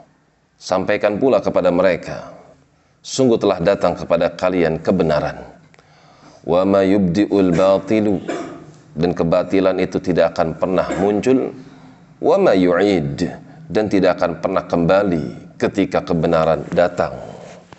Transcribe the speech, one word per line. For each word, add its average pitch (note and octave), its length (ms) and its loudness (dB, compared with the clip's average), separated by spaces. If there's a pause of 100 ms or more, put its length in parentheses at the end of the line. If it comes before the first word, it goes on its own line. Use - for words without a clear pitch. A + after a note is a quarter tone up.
(600)
Sampaikan G#2 560 -2
pula A#2 240 2
kepada F2+ 320 0
mereka, F2 640 -2 (640)
sungguh A#2 400 0
telah F#2 240 0
datang F2+ 320 2
kepada E2+ 320 0
kalian E2+ 560 0
kebenaran. D#2 560 0 (1040)
وَمَا G2 400 2
يُبْدِئُ F#2+ 480 2
الْبَاطِلُ، F#2+ 760 2 (840)
dan E2+ 240 -2
kebatilan F#2 640 0
itu F#2 240 -4
tidak E2+ 320 0
akan E2 240 -2
pernah F2+ 240 0 (160)
muncul. G#2 560 0 (640)
وَمَا D#3+ 320 2
يُعِيدُ، F2 880 0 (320)
dan G#2+ 160 0
tidak F#2 320 2
akan E2+ 240 -4
pernah F2+ 240 -2
kembali E2+ 880 0
ketika F#2 480 0
kebenaran D#2+ 720 0
datang. E2+ 400 0 (640)